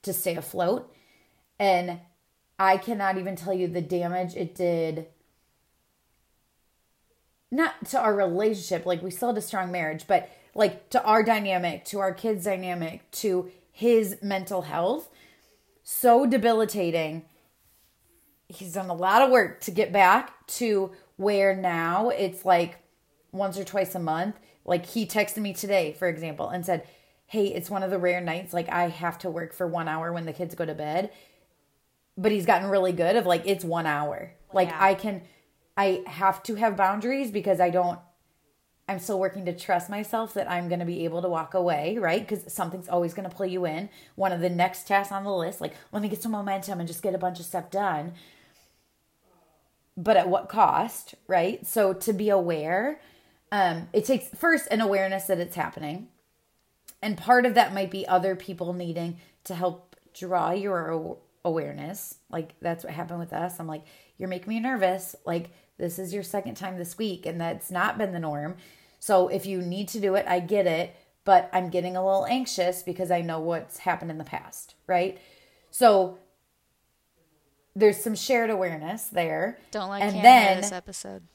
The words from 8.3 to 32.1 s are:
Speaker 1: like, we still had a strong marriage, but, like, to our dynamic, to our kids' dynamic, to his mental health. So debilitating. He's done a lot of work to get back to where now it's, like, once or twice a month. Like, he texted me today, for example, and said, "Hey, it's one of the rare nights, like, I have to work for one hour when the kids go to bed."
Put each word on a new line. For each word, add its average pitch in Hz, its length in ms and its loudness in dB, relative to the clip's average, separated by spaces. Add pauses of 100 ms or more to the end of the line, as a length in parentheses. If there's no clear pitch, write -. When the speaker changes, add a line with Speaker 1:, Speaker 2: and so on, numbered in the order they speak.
Speaker 1:
like, 175 180 0
we 185 80 -6
still 240 180 -2
had 220 100 0
a 208 40 -4
strong 185 280 -4
marriage, 160 380 -4
but, 185 200 4 (260)
like, 208 360 0
to 254 140 2
our 220 180 6
dynamic, 190 600 0
to 196 160 -6
our 190 120 0
kids' 196 320 -4
dynamic, 180 680 -4
to 180 400 -2 (200)
his 220 520 2
mental 190 400 -4
health. 180 460 -2 (760)
So 247 440 6
debilitating. 202 1000 0 (1200)
He's 175 240 -16
done 185 160 -6
a 175 60 -4
lot 185 280 6
of 269 80 6
work 214 300 4
to - 100 -6
get 180 220 0
back 196 540 6
to 202 460 0 (240)
where 196 380 4
now 180 540 0
it's, 190 360 -2
like, 175 340 4 (540)
once 190 260 -4
or 190 60 -6
twice 190 300 -4
a 180 40 -6
month. 170 380 -4 (280)
Like, 175 220 -2
he 226 200 -4
texted 214 320 -2
me 208 140 -4
today, 185 400 0
for 180 160 -2
example, 160 400 -6
and 180 160 -6
said, 175 220 -2 (400)
"Hey, 208 200 0
it's 180 240 -6
one 190 120 -4
of 185 80 -4
the 196 80 -2
rare 180 220 2
nights, 175 320 -6
like, 170 160 -2
I 175 200 0
have 170 300 -6
to 185 120 -6
work 165 220 -8
for 180 140 -4
one 165 220 -4
hour 160 240 -4
when 170 120 -6
the 160 80 -8
kids 165 220 -8
go 170 100 -4
to 156 100 -6
bed." 156 360 -4 (1040)